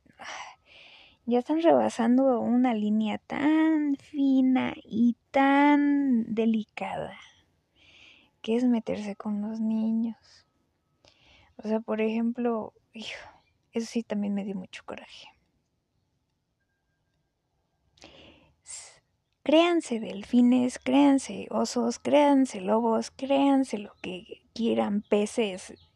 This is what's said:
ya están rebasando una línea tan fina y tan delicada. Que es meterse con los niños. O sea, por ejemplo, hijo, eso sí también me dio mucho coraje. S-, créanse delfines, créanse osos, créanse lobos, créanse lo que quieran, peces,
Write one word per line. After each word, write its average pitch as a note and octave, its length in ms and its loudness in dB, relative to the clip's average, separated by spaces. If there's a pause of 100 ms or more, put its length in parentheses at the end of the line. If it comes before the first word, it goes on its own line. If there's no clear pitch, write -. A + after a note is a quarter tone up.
(1300)
ya A#3+ 120 0
están D#4 240 0
rebasando B3 800 4
una A#3+ 340 2
línea G#3+ 440 -2
tan D#4 800 0
fina C4 760 2 (100)
y A#3 320 0 (140)
tan C#4 1040 4
delicada. G#3 840 -4 (1300)
Que A3 120 0
es B3 80 0
meterse G#3 520 -2
con G#3 240 -6
los A3 180 -8
niños. A3 880 -4 (1080)
O - 100 -16
sea, A3 140 0
por A3 220 -4
ejemplo, A#3 720 -2 (180)
hijo, - 380 -16 (420)
eso A#3 140 -4
sí A3+ 160 -6
también G3+ 320 -4
me G3+ 100 -4
dio G3+ 100 -8
mucho - 300 -14
coraje. - 440 -18 (3250)
S-, - 380 -20 (420)
créanse D#4+ 560 2
delfines, B3 800 0
créanse C4+ 720 2
osos, A#3 480 -2
créanse C#4 600 2
lobos, A3+ 500 0
créanse C4+ 680 0
lo G3+ 240 -14
que - 400 -14 (100)
quieran, A3 480 -2
peces, G#3 720 -4 (240)